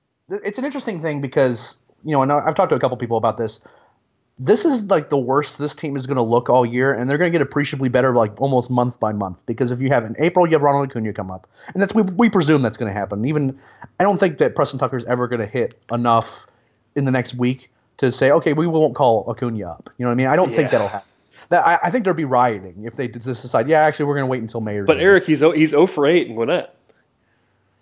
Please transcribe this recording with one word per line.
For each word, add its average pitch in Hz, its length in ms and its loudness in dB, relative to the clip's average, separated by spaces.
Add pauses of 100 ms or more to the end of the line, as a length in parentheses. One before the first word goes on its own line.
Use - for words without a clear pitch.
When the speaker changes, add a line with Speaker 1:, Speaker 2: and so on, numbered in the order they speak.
(420)
Speaker 1:
it's 208 160 -6
an 254 60 -4
interesting 233 380 -6
thing 147 180 -4
because, 131 560 -2 (260)
you 156 100 -4
know, 135 100 4
and 139 100 2
I've 147 220 0
talked 185 160 2
to 143 60 2
a 117 40 0
couple 123 160 0
people 113 220 -2
about 110 180 0
this. 113 240 -6 (800)
This 175 260 2
is, 254 260 2
like, 156 200 0
the 143 80 2
worst 131 400 -2
this 143 160 -6
team 143 220 -8
is 127 100 -8
gonna 131 160 0
look 117 260 0
all 123 160 4
year, 123 300 0
and 123 160 -4
they're 147 80 0
gonna 170 120 2
get 165 120 2
appreciably 139 480 -2
better, 127 240 2
like, 110 260 2
almost 127 300 0
month 123 280 0
by 107 140 -2
month. 98 320 -6
Because 120 260 -4
if 123 100 -4
you 135 100 -2
have, 120 160 2
in 110 120 -8
April, 175 280 2
you 160 80 0
have 143 80 4
Ronald 139 280 2
Acuna 110 220 -6
come 95 180 -8
up, 92 160 -14 (280)
and 185 80 0
that's, 190 120 -2
we, 220 80 4
we 190 280 2
presume 151 320 2
that's 110 160 -2
gonna 107 140 -6
happen. 101 340 -6
Even, 143 320 -2 (420)
I 185 40 4
don't 196 140 2
think 165 200 0
that 139 160 2
Preston 135 240 -2
Tucker's 127 260 -4
ever 123 240 -2
gonna 113 180 -4
hit 117 320 -6 (140)
enough 120 540 0 (500)
in 139 80 0
the 131 80 0
next 127 220 -2
week 123 360 -2 (280)
to 131 120 2
say, 135 220 2
"Okay, 160 200 2
we 156 140 0
won't 160 300 0
call 113 320 2
Acuna 113 420 -6
up." - 180 -16 (100)
You 123 60 -6
know 123 40 0
what 120 60 0
I - 20 0
mean? 131 100 0
I 135 80 2
don't 175 140 2
think 143 180 0
Speaker 2:
Yeah. 117 120 0
Speaker 1:
that'll 101 100 -2
happen. 98 200 -12 (420)
That, 165 140 2
I, 170 200 4
I 185 60 0
think 233 140 -2
there'd 180 120 0
be 160 80 -4
rioting 107 600 -2
if 117 120 -12
they 127 100 -6
d-, 117 140 -12
just 120 220 -8
decide, 123 260 0
"Yeah, 156 140 6
actually, 151 240 2
we're 143 100 -2
gonna 135 100 -2
wait 127 160 -2
until 113 180 -8
May 104 180 -6
or 101 60 -6
Speaker 2:
But 151 100 4
Speaker 1:
June." 143 80 -2
Speaker 2:
Eric, 185 220 6
he's 147 200 2
o-, 165 80 6
he's 156 200 2
oh 156 140 6
for 151 200 -2
eight 160 200 4
in 113 80 -12
Gwinnett. 127 380 -2 (1080)